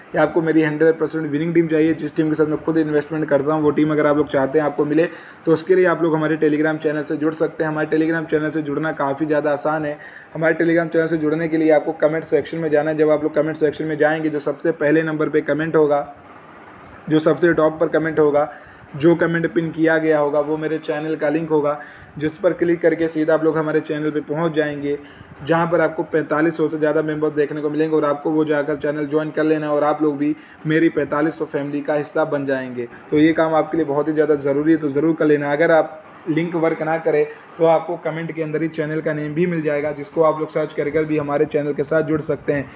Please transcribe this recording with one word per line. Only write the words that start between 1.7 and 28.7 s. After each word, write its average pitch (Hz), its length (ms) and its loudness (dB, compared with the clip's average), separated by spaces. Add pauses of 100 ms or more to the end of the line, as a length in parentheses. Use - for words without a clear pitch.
जिस 147 220 -6
team 156 140 2
के 151 60 0
साथ 151 100 2
मैं 151 120 0
खुद 160 200 -2
investment 151 520 0
करता 143 240 2
हूँ, 156 100 0
वो 147 80 4
team 151 200 2
अगर 151 160 2
आप 147 100 4
लोग 147 120 0
चाहते 135 300 0
हैं 151 60 2
आपको 147 200 0
मिले, 151 200 2 (400)
तो 165 80 4
उसके 160 220 2
लिए 185 100 4
आप 160 180 2
लोग 160 120 2
हमारे 156 240 0
Telegram 156 380 2
channel 151 260 -2
से 151 140 -4
जुड़ 151 160 0
सकते 156 300 -2
हैं। 156 80 0
हमारे 151 180 -2
Telegram 160 420 0
channel 156 180 0
से 156 120 -2
जुड़ना 147 320 -4
काफ़ी 143 320 -4
ज़्यादा 147 280 0
आसान 151 320 -2
है। 147 120 -6 (360)
हमारे 160 220 0
Telegram 165 380 0
channel 160 140 2
से 165 100 0
जुड़ने 156 300 0
के 160 100 0
लिए 156 140 4
आपको 143 240 2
comment 160 300 0
section 156 320 -2
में 165 120 -4
जाना 147 220 2
है। 156 60 -2
जब 151 120 4
आप 147 140 2
लोग 156 120 -2
comment 151 220 0
section 151 280 -2
में 156 120 -4
जाएंगे, 156 320 2
जो 147 120 -4
सबसे 151 320 -2
पहले 156 300 2
number 156 260 -2
पे 151 140 2
comment 156 320 -2
होगा, 147 300 2 (1000)
जो 156 140 2
सबसे 165 320 2
top 156 260 2
पर 170 100 0
comment 156 300 0
होगा, 147 300 2 (440)
जो 156 220 4
comment 165 380 0
pin 165 180 -2
किया 160 260 2
गया 156 220 2
होगा, 147 200 2
वो 147 180 -2
मेरे 156 220 -4
channel 156 360 -4
का 147 140 -2
link 160 200 -2
होगा, 147 300 0 (380)
जिस 151 160 -2
पर 175 200 0
click 170 280 0
करके 160 260 2
सीधा 160 260 0
आप 151 100 2
लोग 160 140 2
हमारे 156 240 0
channel 151 300 -4
पे 147 120 -2
पहुंच 156 300 -2
जाएंगे, 147 440 -2 (460)
जहां 165 240 2
पर 165 140 2
आपको 160 240 0
पैंतालीस 156 520 0
सौ 156 120 2
से 160 80 -4
ज़्यादा 151 240 2
members 151 320 -2
देखने 151 280 -2
को 147 80 -2
मिलेंगे 156 260 0
और 147 100 2
आपको 147 260 -2
वो 156 140 2
जाकर 147 320 -2